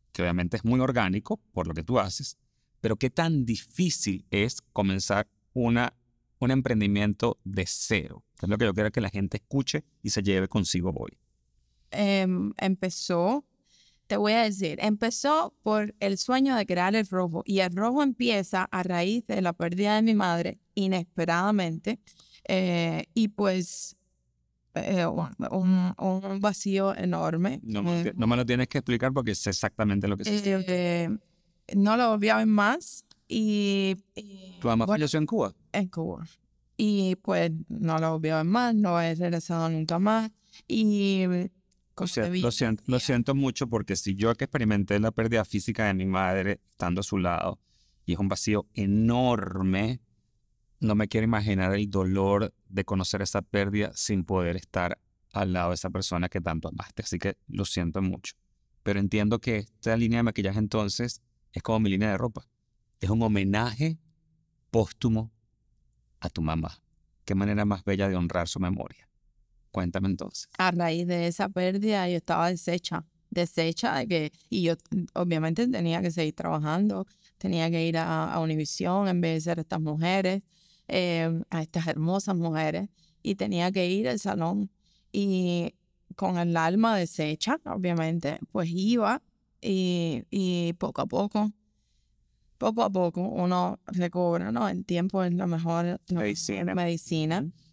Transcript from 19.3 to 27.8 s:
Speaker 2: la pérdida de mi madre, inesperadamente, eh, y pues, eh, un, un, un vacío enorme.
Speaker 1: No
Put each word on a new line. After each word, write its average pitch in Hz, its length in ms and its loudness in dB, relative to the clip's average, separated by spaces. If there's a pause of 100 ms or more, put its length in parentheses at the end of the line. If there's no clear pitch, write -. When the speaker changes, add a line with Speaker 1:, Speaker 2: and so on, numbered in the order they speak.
Speaker 2:
la 175 100 0
pérdida 180 440 0
de 214 60 4
mi 226 120 4
madre, 175 460 0 (560)
inesperadamente, 175 840 0 (480)
eh, 170 560 0 (100)
y 220 140 4
pues, 190 680 -2 (800)
eh, 180 320 0
un, 156 220 -2 (220)
un, 180 480 2
un 196 420 -2
vacío 196 540 0
enorme. 170 680 -2
Speaker 1:
No 107 200 -4